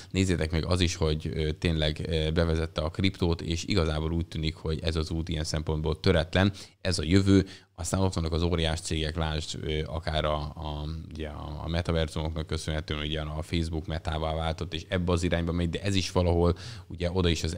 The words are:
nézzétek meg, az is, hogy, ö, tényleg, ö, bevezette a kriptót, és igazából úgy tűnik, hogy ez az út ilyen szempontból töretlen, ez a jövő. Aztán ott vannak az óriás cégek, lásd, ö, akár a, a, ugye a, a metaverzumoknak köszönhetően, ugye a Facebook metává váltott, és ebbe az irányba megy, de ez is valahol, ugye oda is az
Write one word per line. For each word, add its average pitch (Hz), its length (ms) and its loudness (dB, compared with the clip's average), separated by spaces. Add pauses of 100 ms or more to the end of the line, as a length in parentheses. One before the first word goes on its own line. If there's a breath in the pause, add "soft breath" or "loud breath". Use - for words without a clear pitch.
(120 loud breath)
nézzétek 87 400 2
meg, 80 140 0
az 90 140 2
is, 85 160 2
hogy, 78 380 0
ö, 78 180 0
tényleg, 78 560 0
ö, 78 240 0
bevezette 82 500 2
a 78 80 -2
kriptót, 87 520 0
és 82 220 -2
igazából 80 480 2
úgy 82 160 0
tűnik, 78 280 -4
hogy 80 240 -4
ez 82 160 -2
az 78 140 -2
út 82 200 -4
ilyen 78 140 -2
szempontból 78 560 -2
töretlen, 92 540 4 (280 loud breath)
ez 90 180 0
a 78 40 -2
jövő. 95 440 6 (280 loud breath)
Aztán 87 260 -2
ott 95 120 2
vannak 82 180 -2
az 82 100 2
óriás 82 380 2
cégek, 78 360 -2
lásd, 78 460 -4
ö, 78 240 -2
akár 78 400 -2
a, 76 100 0
a, 76 520 -6 (260)
ugye 78 140 -6
a, 76 360 -10
a 73 40 -8
metaverzumoknak 80 800 0
köszönhetően, 78 520 -2
ugye 76 220 -2
a 76 200 -6
Facebook 82 440 -2
metává 80 480 -2
váltott, 80 400 -2
és 117 160 -6
ebbe 90 220 2
az 87 120 4
irányba 85 280 2
megy, 85 180 2
de 80 120 -2
ez 98 140 0
is 92 160 0
valahol, 87 460 4 (300 loud breath)
ugye 85 240 -4
oda 90 180 4
is 80 140 2
az 80 140 -2